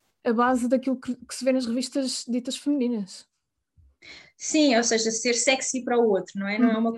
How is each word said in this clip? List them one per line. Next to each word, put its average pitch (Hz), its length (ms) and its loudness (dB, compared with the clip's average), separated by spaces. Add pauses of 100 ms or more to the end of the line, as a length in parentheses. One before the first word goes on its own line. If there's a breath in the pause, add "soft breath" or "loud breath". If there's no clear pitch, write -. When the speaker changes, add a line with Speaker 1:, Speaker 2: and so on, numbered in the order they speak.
(240)
Speaker 1:
a 240 80 2
base 247 360 2
daquilo 262 280 2
que, 247 180 -8
que - 200 -14
se - 100 -10
vê 262 80 4
nas 254 140 0
revistas 254 600 -4
ditas 247 300 -4
femininas. 240 760 -2 (1080 loud breath)
Speaker 2:
Sim, 294 400 2
ou 233 60 4
seja, 226 300 0
ser 240 220 -2
sexy 262 500 0
para 240 120 0
o 233 140 4
outro, 180 240 -2
não 196 140 -6
é? 208 100 -2
Não 247 100 4
é 220 40 2
Speaker 1:
Uhum, 220 80 0
Speaker 2:
uma, 226 180 0